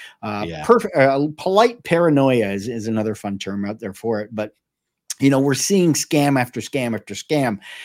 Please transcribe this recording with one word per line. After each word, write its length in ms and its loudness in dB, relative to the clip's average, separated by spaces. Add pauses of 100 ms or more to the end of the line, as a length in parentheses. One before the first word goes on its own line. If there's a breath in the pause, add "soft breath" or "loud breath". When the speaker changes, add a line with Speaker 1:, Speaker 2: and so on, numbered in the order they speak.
(220 loud breath)
Speaker 1:
Uh, 240 -6
Speaker 2:
Yeah. 180 -10
Speaker 1:
perf-, 320 4
uh, 320 4 (100)
polite 460 2
paranoia 640 4
is, 180 -6
is 200 -8
another 260 -2
fun 240 -8
term 260 -6
out 140 -8
there 160 -10
for 260 -4
it. 140 -12
But, 200 -8 (640)
you 100 4
know, 100 4
we're 140 2
seeing 400 2
scam 440 2
after 220 -4
scam 340 -4
after 200 -10
scam, 440 -2 (260 loud breath)